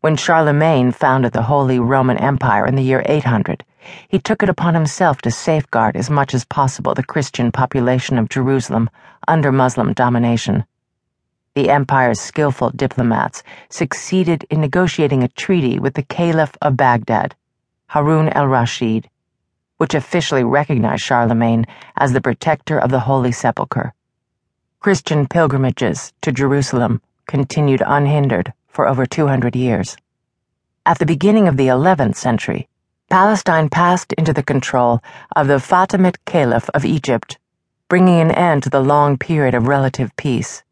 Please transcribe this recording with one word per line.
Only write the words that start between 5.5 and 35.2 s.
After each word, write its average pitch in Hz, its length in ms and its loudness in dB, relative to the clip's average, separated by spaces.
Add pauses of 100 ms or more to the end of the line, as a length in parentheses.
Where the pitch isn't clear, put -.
as 131 140 -4
much 139 220 0
as 123 120 -2
possible - 480 -2
the 143 100 -4
Christian 123 480 -4
population 127 680 0
of 110 100 -2
Jerusalem 127 600 -2 (380)
under 151 240 2
Muslim 127 420 0
domination. 120 680 0 (920)
The 143 140 0
empire's 135 500 2
skillful 139 520 -2
diplomats 123 720 -4 (280)
succeeded 170 840 -4
in 156 100 0
negotiating 151 640 0
a 233 60 0
treaty 147 500 -2
with 139 160 -2
the 147 80 -4
Caliph 160 580 -2
of 139 160 0
Baghdad, 117 560 0 (540)
Harun 156 420 2
al-Rashid, 120 800 0 (680)
which 160 180 -2
officially 147 480 -2
recognized 131 580 0
Charlemagne 117 640 0 (320)
as 139 160 0
the - 80 2
protector 151 560 -2
of 127 140 0
the 131 80 2
Holy 123 320 0
Sepulchre. - 640 -4 (880)
Christian 156 440 0
pilgrimages 135 960 -2
to 156 100 -2
Jerusalem 131 680 0 (240)
continued 139 600 0
unhindered 143 680 0 (140)
for - 220 0
over 131 160 0
two 151 220 -2
hundred 127 280 0
years. 120 400 -2 (920)
At 165 140 0
the 175 60 0
beginning 190 420 2
of 147 80 2
the 131 140 2
eleventh 135 480 2
century, - 500 -4 (420)
Palestine 185 600 2
passed 175 440 0
into 156 200 0
the 143 100 -2
control 123 580 0 (320)